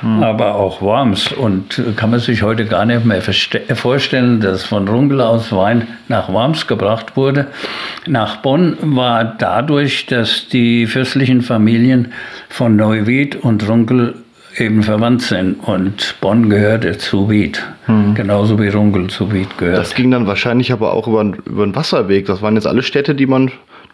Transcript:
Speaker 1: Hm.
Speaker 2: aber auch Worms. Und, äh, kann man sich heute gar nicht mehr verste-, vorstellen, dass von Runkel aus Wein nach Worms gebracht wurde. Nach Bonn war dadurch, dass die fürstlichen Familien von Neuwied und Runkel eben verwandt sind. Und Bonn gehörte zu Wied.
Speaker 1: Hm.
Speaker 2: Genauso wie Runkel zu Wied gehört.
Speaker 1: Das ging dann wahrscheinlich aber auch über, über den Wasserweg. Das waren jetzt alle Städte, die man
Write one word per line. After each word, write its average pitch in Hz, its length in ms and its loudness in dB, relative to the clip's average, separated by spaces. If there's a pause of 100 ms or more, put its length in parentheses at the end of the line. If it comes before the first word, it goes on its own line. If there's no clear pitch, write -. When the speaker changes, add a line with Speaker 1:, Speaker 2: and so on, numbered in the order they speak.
Speaker 1:
Hm. 110 240 0
Speaker 2:
aber 110 320 0
auch 98 260 -2
Worms. 107 500 0
Und, 104 460 -2
äh, 117 180 -2
kann 110 140 0
man 120 80 2
sich 113 240 0
heute 110 240 0
gar 98 180 0
nicht 117 200 2
mehr 107 180 2
verste-, - 540 -2
vorstellen, 123 640 0
dass 95 240 -2
von 98 240 -2
Runkel 139 320 2
aus 113 320 0
Wein 107 340 2 (220)
nach 107 200 -2
Worms 123 380 -2
gebracht 110 500 -2
wurde. 139 300 0 (600)
Nach 113 320 -2
Bonn 151 420 2
war 123 440 0
dadurch, 135 840 -2
dass 117 420 -2
die 117 380 2
fürstlichen 131 560 0
Familien 120 680 2 (360)
von 117 260 0
Neuwied 110 600 0
und 104 320 0
Runkel 117 460 2 (420)
eben 110 260 2
verwandt 113 400 2
sind. 92 400 -2
Und 98 580 -4
Bonn 110 300 2
gehörte 104 480 2
zu 101 320 0
Wied. 104 320 0 (220)
Speaker 1:
Hm. 107 320 2
Speaker 2:
Genauso 104 420 2
wie 104 100 2
Runkel 101 420 2
zu 98 220 -4
Wied 98 260 -4
gehört. 90 200 0
Speaker 1:
Das 87 160 -4
ging 127 160 2
dann 120 160 2
wahrscheinlich 120 460 0
aber 110 200 0
auch - 140 -2
über, 110 140 2
über 104 440 -2
den 98 120 -2
Wasserweg. 101 500 0
Das 98 160 -4
waren 107 140 2
jetzt 107 100 0
alle 123 160 0
Städte, 143 320 0
die 135 120 0
man 131 260 2 (420)